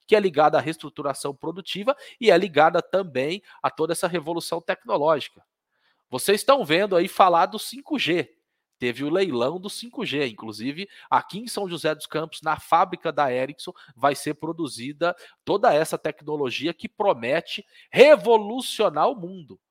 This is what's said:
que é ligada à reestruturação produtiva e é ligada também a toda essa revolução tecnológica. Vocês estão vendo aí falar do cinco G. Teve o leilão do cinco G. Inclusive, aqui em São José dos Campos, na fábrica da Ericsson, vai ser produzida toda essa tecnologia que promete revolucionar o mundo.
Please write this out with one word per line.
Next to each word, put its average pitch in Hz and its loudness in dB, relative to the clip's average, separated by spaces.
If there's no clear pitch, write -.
que 214 6
é 214 4
ligada 151 2
à - 2
reestruturação 143 -8
produtiva 185 -6
e 220 6
é 175 8
ligada 170 2
também 170 -4
a 139 -2
toda 160 -4
essa 175 -2
revolução 165 -6
tecnológica. 165 -2
Vocês 196 0
estão 262 4
vendo 180 2
aí 175 4
falar 180 4
do 202 -10
cinco 269 -8
G. 160 -2
Teve 120 -4
o 147 -4
leilão 160 0
do 190 -14
cinco 240 -12
G. 139 -4
Inclusive, 113 -10
aqui 131 -4
em 240 -14
São 202 -8
José 156 -4
dos 143 -14
Campos, 156 -10
na 156 -4
fábrica 175 -2
da 143 -2
Ericsson, 135 -8
vai 139 0
ser 151 -6
produzida 156 -6
toda 202 2
essa 156 0
tecnologia 147 -6
que - -14
promete 165 -2
revolucionar 214 4
o 269 -4
mundo. 170 -16